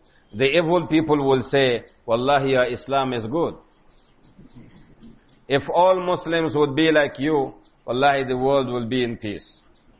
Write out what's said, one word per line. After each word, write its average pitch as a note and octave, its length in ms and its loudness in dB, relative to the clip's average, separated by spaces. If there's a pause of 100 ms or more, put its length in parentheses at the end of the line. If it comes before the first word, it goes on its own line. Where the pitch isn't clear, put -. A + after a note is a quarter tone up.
(320)
the A#2+ 160 0
evil E3 380 2
people D#3 300 2 (120)
will C3 140 2
say, B2+ 400 0 (240)
"Wallahi, C3 460 0
your B2+ 140 2
Islam C3 460 -4
is A2+ 140 -6
good." C3 300 -4 (1900)
If C3+ 200 -2
all F#3 320 4
Muslims E3 540 -2
would C#3+ 220 0
be D#3+ 160 4
like D3 260 2
you, C#3+ 360 -2 (300)
wallahi, C3+ 380 0
the B2+ 140 -4
world C3 320 0
will B2 180 -6
be B2+ 160 -2
in A#2 140 -4
peace. - 480 -12 (360)